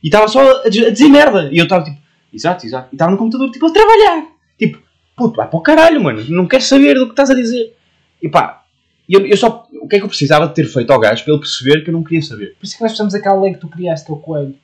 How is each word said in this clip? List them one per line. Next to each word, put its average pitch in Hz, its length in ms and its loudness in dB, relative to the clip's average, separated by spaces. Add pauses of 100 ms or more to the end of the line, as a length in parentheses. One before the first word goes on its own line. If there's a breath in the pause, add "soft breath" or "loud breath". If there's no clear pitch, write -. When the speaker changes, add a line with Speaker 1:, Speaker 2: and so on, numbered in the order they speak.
Speaker 1:
E 156 40 -4
estava 214 200 4
só 262 380 4
a 226 40 2
dizer, 226 180 0
a - 20 2
dizer 226 200 4
merda. 254 420 4
E 170 60 -2
eu 170 60 2
estava 175 220 0
tipo, 151 120 -14 (360)
exato, 165 320 -6
exato. 127 260 -12
E 131 40 -16
estava 175 160 0
no 196 60 0
computador, 240 340 -4
tipo, - 140 -6
a 330 80 2
trabalhar. 427 540 4 (320)
Tipo, - 200 -4 (360)
"Puto, 233 220 -4
vai - 120 -4
para 160 80 -6
o 160 40 -4
caralho, 320 420 4
mano. 113 260 -4
Não 175 180 -2
quero 254 160 0
saber 277 320 4
do 254 100 0
que 240 80 -14
estás 277 160 0
a 269 60 4
dizer." 233 380 -4 (480)
E 156 80 -8
pá, - 340 -2 (460)
eu, 196 160 4
eu 202 120 2
só, 226 280 -2 (160)
o 143 60 -18
que - 80 -4
é 196 40 2
que 202 60 -8
eu 202 40 -8
precisava 151 380 0
de 147 60 -10
ter 156 120 -2
feito 120 260 -2
ao 127 80 4
gajo 110 240 0
para 151 100 -2
ele 147 80 -2
perceber 143 420 -2
que 170 60 -10
eu 170 40 -4
não 165 100 -4
queria 160 180 -4
saber? 104 380 -14
Speaker 2:
Por 196 60 -20
isso - 100 -16
é - 20 -20
que 233 60 -8
nós 220 80 -4
precisamos 208 220 -6
daquela 196 280 -2
lei 190 120 -2
que 180 60 -14
tu 170 100 -16
criaste, 170 360 -8
que 160 60 -12
é 147 40 -8
o - 40 -16
coelho. 143 440 -8